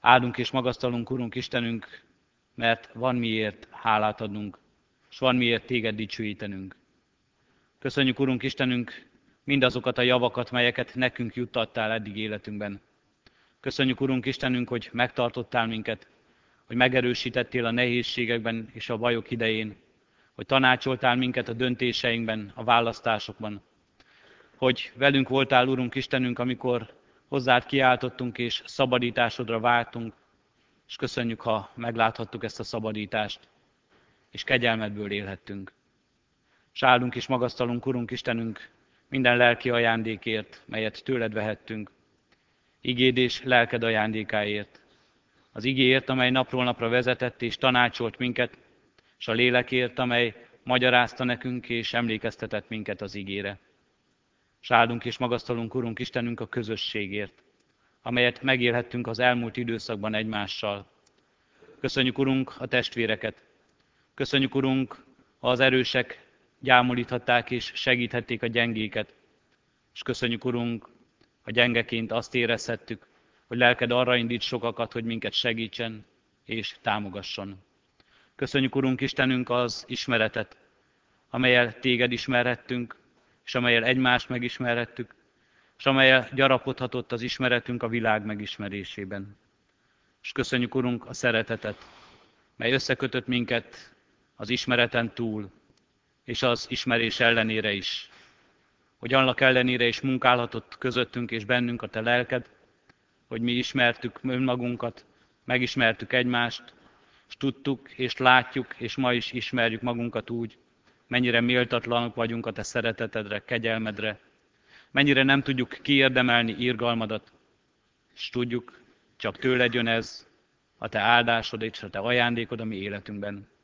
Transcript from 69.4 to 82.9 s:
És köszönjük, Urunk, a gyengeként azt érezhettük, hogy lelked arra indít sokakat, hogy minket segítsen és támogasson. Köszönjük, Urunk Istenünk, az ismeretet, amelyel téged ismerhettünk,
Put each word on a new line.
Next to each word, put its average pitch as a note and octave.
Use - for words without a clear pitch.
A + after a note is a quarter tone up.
És -
köszönjük, A#2
Urunk, A#2+
a -
gyengeként A#2
azt A#2+
érezhettük, A#2
hogy A#2+
lelked A#2+
arra B2
indít A#2
sokakat, A#2
hogy A#2
minket A2+
segítsen A2+
és A2
támogasson. G2
Köszönjük, C3+
Urunk C3
Istenünk, B2+
az A#2+
ismeretet, A2+
amelyel B2
téged B2
ismerhettünk, B2